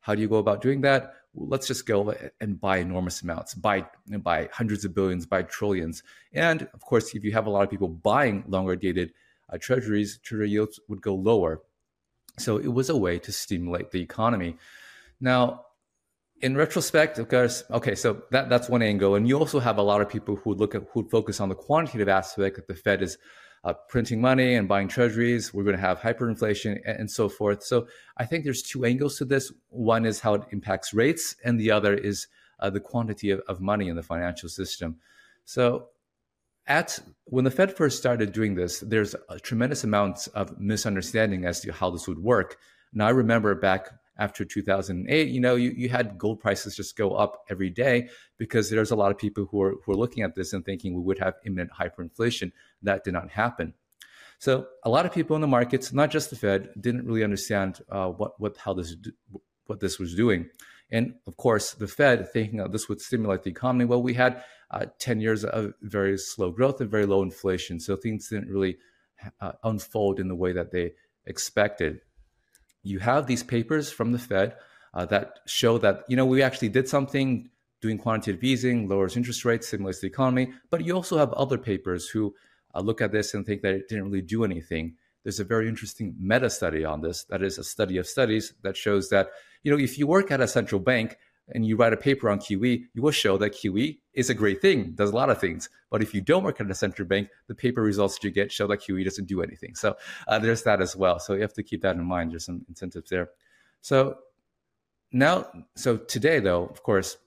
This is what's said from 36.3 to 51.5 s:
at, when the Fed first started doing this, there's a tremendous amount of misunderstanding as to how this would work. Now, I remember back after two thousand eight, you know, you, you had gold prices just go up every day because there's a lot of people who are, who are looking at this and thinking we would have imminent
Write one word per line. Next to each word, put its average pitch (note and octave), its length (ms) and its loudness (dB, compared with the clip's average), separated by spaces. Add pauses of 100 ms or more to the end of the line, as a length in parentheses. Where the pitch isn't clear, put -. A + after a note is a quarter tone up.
at, D#3 220 2 (460)
when B2+ 100 4
the C3 140 2
Fed F#3+ 180 6
first D3 220 2
started A#2 300 2 (100)
doing G#2+ 180 2
this, F2 160 -2 (200)
there's G#2+ 220 2 (220)
a - 20 -14 (100)
tremendous B2+ 360 -2
amount G#2 320 2 (240)
of F#2+ 60 -2 (260)
misunderstanding G2+ 800 0
as E2+ 100 -6
to - 200 -10
how F#2 100 2
this F2 180 -8
would E2 140 -6 (120)
work. F#2+ 160 2 (420)
Now, G#2+ 140 2
I A2+ 40 6 (120)
remember A2 320 4
back F#2 280 2 (440)
after - 180 -6
two G2 260 -6
thousand F#2+ 260 0 (200)
eight, D#3 180 4
you C3 60 0
know, B2 240 4
you, B2 60 2 (120)
you B2 60 -2 (100)
had G#2 200 -2
gold G#2+ 220 -2
prices G2+ 400 -2
just - 160 -10
go G#2 120 2 (160)
up - 80 -2 (200)
every F#2 180 -2 (140)
day B2+ 120 4 (460)
because A2 260 0
there's A2 240 2
a G#2+ 100 2
lot G2+ 100 4
of G2+ 120 -2
people G#2 240 -2
who G#2 160 -2
are, G2 160 2
who G#2 120 -4
are G2 100 2
looking - 220 -4
at E2+ 100 -6
this F#2 180 -6
and F#2+ 120 -6
thinking F#2+ 300 -6
we F2+ 140 -4
would F#2+ 180 0
have F#2 80 -2 (120)
imminent F2+ 240 -6 (100)